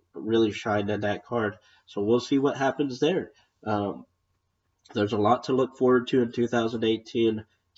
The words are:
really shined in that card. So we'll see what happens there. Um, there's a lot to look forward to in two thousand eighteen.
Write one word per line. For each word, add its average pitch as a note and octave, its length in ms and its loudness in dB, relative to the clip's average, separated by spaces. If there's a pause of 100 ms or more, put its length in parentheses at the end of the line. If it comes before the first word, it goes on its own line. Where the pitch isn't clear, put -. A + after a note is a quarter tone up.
(140)
really A2 380 0
shined G#2 380 -2
in G#2 120 -2
that G#2 220 -4
card. A2 320 -4 (300)
So - 160 -8
we'll A2+ 180 2
see C#3 180 -2
what C3+ 200 0
happens C3+ 420 -2
there. D#3 320 0 (340)
Um, G#2 400 -4 (880)
there's G#2 200 0
a A2 40 -2
lot G#2+ 280 2
to C3+ 80 -2
look B2+ 240 0
forward B2 300 4
to C3 140 2
in A#2 120 -2
two A#2+ 140 0
thousand A#2 360 -2
eighteen. A2 600 0 (320)